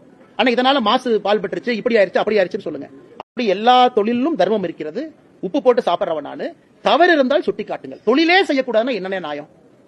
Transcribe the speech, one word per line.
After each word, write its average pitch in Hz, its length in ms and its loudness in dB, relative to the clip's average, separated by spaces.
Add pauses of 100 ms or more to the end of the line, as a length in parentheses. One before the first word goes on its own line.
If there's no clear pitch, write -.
(380)
"அண்ணே 226 80 2
இதனால 254 320 2
மாசு 226 420 0
பால் 208 200 0
பட்டுருச்சு, 180 280 -6
இப்படி 233 260 -2
ஆயிருச்சு, 190 220 2
அப்படி 214 220 0
ஆயிருச்சுன்னு 185 200 -2
சொல்லுங்க." 147 300 -10 (280)
அப்படி - 320 -6
எல்லா 247 400 4
தொழிலும் 240 480 0
தர்மம் 185 260 0
இருக்கிறது. 170 500 -8 (280)
உப்பு 196 220 -4
போட்டு 247 200 2
சாப்பிடுறவன் 175 380 -2
நானு, 143 340 -12 (280)
தவறு 302 300 4
இருந்தால் 285 300 2
சுட்டி 196 220 -4
காட்டுங்கள். 135 400 -12
தொழிலே 330 400 4
செய்யக்கூடாதுன்னா 262 480 0
என்னண்ணே 190 280 -6
நியாயம்? 147 280 -10 (400)